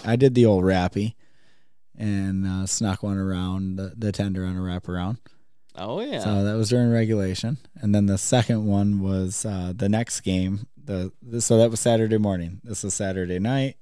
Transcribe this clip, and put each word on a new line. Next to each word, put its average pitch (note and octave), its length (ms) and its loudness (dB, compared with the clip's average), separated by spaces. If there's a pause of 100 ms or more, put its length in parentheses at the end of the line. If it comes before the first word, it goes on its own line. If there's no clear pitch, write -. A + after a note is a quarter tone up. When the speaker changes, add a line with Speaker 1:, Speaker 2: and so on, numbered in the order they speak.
Speaker 1:
I A#2 120 2
did C3 180 6
the B2 100 8
old G2 200 6
wrappy F#2+ 500 2 (840)
and, G2 480 -2
uh, F#2+ 220 -4
snuck G2 360 -2
one G2+ 140 -4
around F#2+ 600 -4
the, F#2+ 200 -8
the A2 140 -2
tender F#2+ 340 -2
on F#2 120 -4
a - 20 -4
wraparound. F2+ 580 -4 (580)
Speaker 2:
Oh, A2+ 260 -8
yeah. C4 220 -6
Speaker 1:
So G2+ 200 0
that G#2 120 0
was A2 140 0
during A#2+ 220 4
regulation. A2 680 0 (180)
And G2+ 200 0
then G2+ 100 4
the G2 120 2
second A2+ 480 0
one G2+ 360 2
was, F#2+ 440 -2
uh, F#2 300 -6
the G2+ 140 -2
next A2+ 320 -2
game. F#2 460 -2 (140)
The, F#2+ 300 -6 (100)
the, A#2 200 -6
so A2+ 160 4
that A2+ 140 6
was A2+ 80 -4
Saturday A2+ 380 4
morning. F#2+ 460 -2
This A2 200 -8
is G2 100 -4
Saturday F#2 460 -2
night C3 420 -2